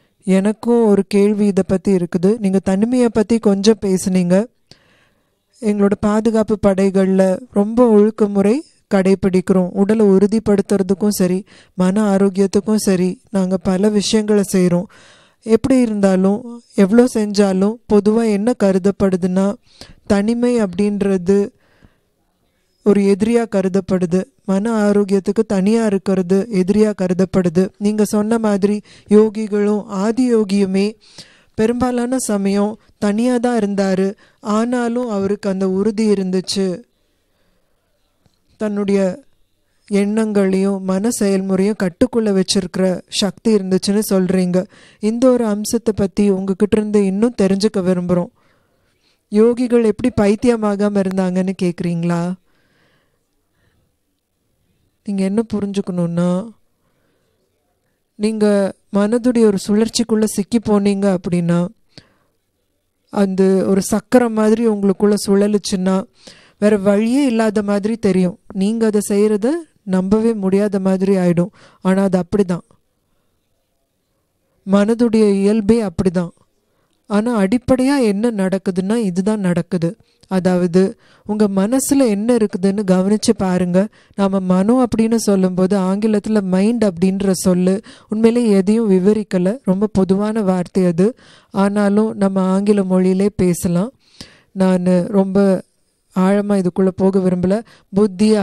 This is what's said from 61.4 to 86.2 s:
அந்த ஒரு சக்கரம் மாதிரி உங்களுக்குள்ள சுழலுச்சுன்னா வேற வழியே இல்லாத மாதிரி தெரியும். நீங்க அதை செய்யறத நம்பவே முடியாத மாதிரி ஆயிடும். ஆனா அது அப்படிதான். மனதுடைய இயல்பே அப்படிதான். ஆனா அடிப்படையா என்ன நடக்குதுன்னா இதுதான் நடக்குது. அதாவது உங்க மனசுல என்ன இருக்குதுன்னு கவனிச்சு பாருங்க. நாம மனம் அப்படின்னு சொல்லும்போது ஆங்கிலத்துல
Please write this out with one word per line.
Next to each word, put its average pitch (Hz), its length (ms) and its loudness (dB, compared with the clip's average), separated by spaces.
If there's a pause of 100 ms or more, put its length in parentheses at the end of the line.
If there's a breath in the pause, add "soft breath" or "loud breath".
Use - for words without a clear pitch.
அந்த 190 300 0 (280)
ஒரு 190 120 2 (100)
சக்கரம் 233 460 0
மாதிரி 220 240 2 (100)
உங்களுக்குள்ள 202 520 0
சுழலுச்சுன்னா 196 720 0 (640 loud breath)
வேற 208 120 4 (140)
வழியே 226 420 2
இல்லாத 220 400 0
மாதிரி 202 240 -2 (120)
தெரியும். 180 300 0 (260)
நீங்க 226 280 0
அதை 208 200 0
செய்யறத 208 380 0 (460)
நம்பவே 214 380 2 (100)
முடியாத 196 360 0 (100)
மாதிரி 190 340 0
ஆயிடும். 175 300 0 (360 soft breath)
ஆனா 190 200 2
அது 180 140 2
அப்படிதான். 180 420 -2 (2000)
மனதுடைய 220 600 2 (140)
இயல்பே 214 480 2
அப்படிதான். 180 440 -4 (800)
ஆனா 214 200 -2 (120)
அடிப்படையா 254 520 0 (180)
என்ன 214 180 -2 (120)
நடக்குதுன்னா 190 540 -2 (140)
இதுதான் 190 360 -2
நடக்குது. 170 440 -2 (460 soft breath)
அதாவது 180 460 0 (440 soft breath)
உங்க 214 180 -2 (120)
மனசுல 262 480 0 (100)
என்ன 220 240 0
இருக்குதுன்னு 202 520 -2
கவனிச்சு 202 500 0
பாருங்க. 180 380 0 (400 soft breath)
நாம 196 220 0 (120)
மனம் 214 320 2
அப்படின்னு 226 340 0 (100)
சொல்லும்போது 185 460 0 (140)
ஆங்கிலத்துல 208 540 0 (100)